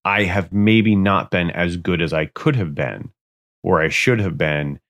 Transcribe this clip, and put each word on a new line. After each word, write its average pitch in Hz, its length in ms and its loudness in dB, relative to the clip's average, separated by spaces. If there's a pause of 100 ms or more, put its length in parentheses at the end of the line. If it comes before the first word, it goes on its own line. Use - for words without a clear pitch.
I 101 200 2
have 90 280 -2
maybe 107 440 4
not 98 340 0
been 87 200 0
as 87 260 -2
good 87 240 -2
as 80 120 -2
I 78 140 -2
could 143 300 -2
have 87 180 -4
been 64 360 -8 (520)
or 90 200 2
I 80 60 0
should 117 320 2
have 92 180 -2
been 73 520 -2